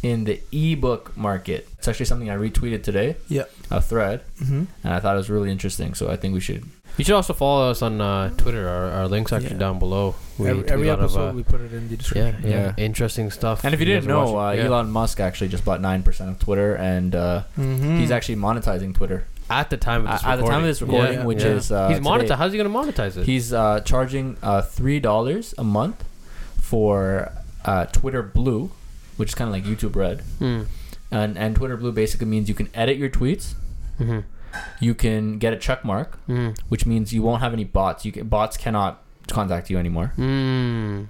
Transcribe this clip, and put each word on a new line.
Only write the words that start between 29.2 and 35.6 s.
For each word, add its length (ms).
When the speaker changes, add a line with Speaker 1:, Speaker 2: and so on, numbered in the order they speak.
Speaker 1:
is 60
kinda 160
like 140
YouTube 300
Red. 260
Speaker 3:
Hmm. 220
Speaker 1:
And, 260
and 180
Twitter 220
Blue 140
basically 360
means 200
you 80
can 180
edit 240
your 120
tweets. 440
Speaker 3:
Mm-hmm. 200
Speaker 1:
You 160
can 420
get 160
a 40
check 280